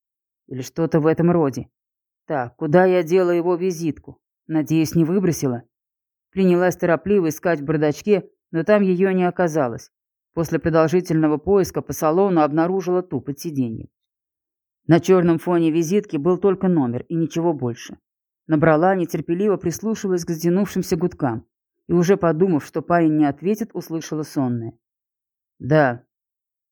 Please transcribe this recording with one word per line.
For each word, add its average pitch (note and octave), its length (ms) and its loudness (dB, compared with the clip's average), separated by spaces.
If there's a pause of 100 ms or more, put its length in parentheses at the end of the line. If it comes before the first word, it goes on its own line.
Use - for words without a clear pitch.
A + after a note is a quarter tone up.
(480)
Или C3 140 -10
что-то E3 360 -2
в D3 80 2
этом E3 240 2
роде. D3+ 380 0 (580)
Так, C3 300 -6
куда E3 300 4
я F3+ 180 2
дела F3+ 260 2
его F3 240 0
визитку? E3 640 -6 (280)
Надеюсь, D#3+ 480 0
не E3 80 4
выбросила? D3+ 580 -2 (720)
Принялась F3+ 440 2
торопливо F3 520 0
искать D#3+ 320 -4
в C#3 40 -10
бардачке, D#3 640 0 (220)
но D#3+ 140 -4
там G#3 180 4
её F#3 300 2
не F#3 100 0
оказалось. D#3 720 -2 (420)
После D#3+ 240 -2
продолжительного D#3+ 800 2
поиска F3+ 460 0
по - 100 -12
салону E3+ 480 2
обнаружила F3 640 0
ту D#3+ 180 -6
под C#3+ 180 -10
сиденьем. C3 500 -6 (1000)
На E3 100 6
чёрном E3+ 400 4
фоне E3+ 320 0
визитки E3+ 460 -2
был F3 220 0
только F#3+ 280 0
номер B2+ 420 0
и E3+ 60 -6
ничего E3 380 -2
больше. B2 460 -8 (500)
Набрала, D#3+ 480 4
нетерпеливо F3 600 -2
прислушиваясь F#3 680 -4
к F3+ 60 -6
затянувшимся F3 680 -2
гудкам, D3 500 -4 (440)
и - 20 0
уже F3 240 4
подумав, E3 480 0
что - 180 -8
парень E3 340 2
не D3+ 80 2
ответит, F#3 500 -4
услышала D#3+ 480 -8
сонное: A#2+ 560 -6 (800)
«Да». C3 460 0 (680)